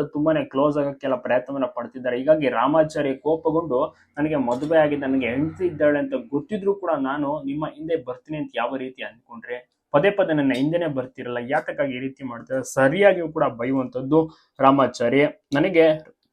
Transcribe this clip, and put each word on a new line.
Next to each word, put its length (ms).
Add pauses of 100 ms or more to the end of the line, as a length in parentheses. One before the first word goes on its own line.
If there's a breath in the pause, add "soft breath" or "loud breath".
ತುಂಬಾನೇ 380
ಕ್ಲೋಸ್ 320
ಆಗಕ್ಕೆಲ್ಲ 420
ಪ್ರಯತ್ನವನ್ನ 520
ಪಡ್ತಿದ್ದಾರೆ. 460
ಹೀಗಾಗಿ 320
ರಾಮಾಚಾರಿ 680
ಕೋಪಗೊಂಡು 600 (340 soft breath)
"ನನಗೆ 300
ಮದುವೆ 360
ಆಗಿದೆ, 240
ನನಗೆ 260
ಹೆಂಡತಿ 360
ಇದ್ದಾಳೆ 340
ಅಂತ 300
ಗೊತ್ತಿದ್ರು 460
ಕೂಡ 160 (100)
ನಾನು 280 (140)
ನಿಮ್ಮ 280
ಹಿಂದೆ 320
ಬರ್ತೀನಿ 360
ಅಂತ 160
ಯಾವ 200
ರೀತಿ 280
ಅನ್ಕೊಂಡ್ರೆ? 560 (340)
ಪದೇ 180
ಪದೇ 220
ನನ್ನ 220
ಹಿಂದೆನೆ 380
ಬರ್ತಿರಲ್ಲ, 540
ಯಾತಕ್ಕಾಗಿ 480
ಈ 80
ರೀತಿ 220
ಮಾಡ್ತೀರ?" 360 (100)
ಸರಿಯಾಗಿಯೂ 600
ಕೂಡ 220
ಬೈಯುವಂತದ್ದು 680 (380 loud breath)
ರಾಮಾಚಾರಿ. 640 (300)
"ನನಗೆ 340 (460)